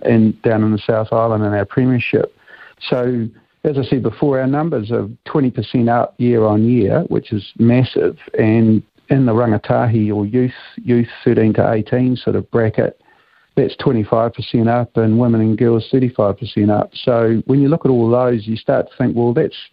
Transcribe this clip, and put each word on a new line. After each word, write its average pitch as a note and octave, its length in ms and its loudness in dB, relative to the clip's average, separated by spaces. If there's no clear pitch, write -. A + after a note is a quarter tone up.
in, A2 360 4
down A2 220 0
in G#2+ 80 0
the G#2+ 60 0
South A2 340 -2
Island A2+ 320 0
in G#2 100 -2
our G2+ 120 -2
premiership. B2+ 680 0
So, B2 400 -2
as D3 120 -2
I C3+ 60 0
said A#2+ 180 -2
before, C3 380 -2
our C3 80 -2
numbers C#3+ 420 -2
are G#2+ 200 -4
twenty C3+ 260 0
percent A#2 380 -2
up A#2+ 280 0
year A#2+ 280 2
on G#2+ 180 2
year, A#2 440 2
which - 260 -4
is G#2 240 -6
massive. A#2 600 2
And A2 460 2
in C3+ 160 2
the A#2 80 2
rangatahi A2+ 840 0
or G#2 100 -2
youth, B2+ 280 0
youth A#2+ 320 0
thirteen A2+ 300 2
to G#2 180 2
eighteen B2 420 0
sort G#2+ 220 -2
of G2+ 140 -8
bracket, A2+ 460 -2
that's - 160 0
twenty-five A2+ 580 0
percent A#2 360 -2
up, A#2+ 280 -2
and A2+ 220 2
women A#2 220 2
and A2 160 0
girls A#2 340 2
thirty-five A#2+ 460 0
percent G#2 340 -2
up. G#2 240 0
So A2+ 500 0
when C3+ 160 2
you C#3 60 2
look D#3+ 180 0
at C3+ 60 2
all A#2 180 2
those, B2 380 0
you A2+ 80 -4
start B2 340 -2
to - 80 -20
think, B2 180 -2
"Well, A#2+ 180 0
that's, - 260 -2